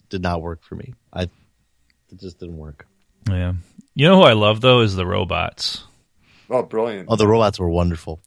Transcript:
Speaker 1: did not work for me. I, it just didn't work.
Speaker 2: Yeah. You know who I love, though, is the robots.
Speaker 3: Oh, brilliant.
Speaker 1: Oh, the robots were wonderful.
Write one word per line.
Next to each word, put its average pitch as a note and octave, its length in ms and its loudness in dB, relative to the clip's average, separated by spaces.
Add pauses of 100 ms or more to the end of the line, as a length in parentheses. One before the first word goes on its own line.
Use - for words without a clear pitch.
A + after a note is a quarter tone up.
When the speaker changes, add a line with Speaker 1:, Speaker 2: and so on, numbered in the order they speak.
Speaker 1:
did F#2+ 120 -8
not F2 200 -4
work E2 220 -14
for - 120 -18
me. - 180 -16 (180)
I, F2+ 120 -8
it - 960 -20
just F#2 200 -20
didn't E2+ 180 -16
work. D2+ 300 -20 (420)
Speaker 2:
Yeah. F2+ 240 -4 (420)
You C#3 120 2
know F#3+ 100 6
who F#3+ 60 8
I B2+ 100 8
love, G#2+ 280 2
though, B2+ 200 4
is G2+ 140 0
the F#2 100 -4
robots. F2 800 -6 (640)
Speaker 3:
Oh, B2+ 140 -2
brilliant. A2 480 -6
Speaker 1:
Oh, A2+ 40 2
the G#2 120 2
robots G#2+ 320 2
were F2+ 100 -2
wonderful. E2+ 580 -4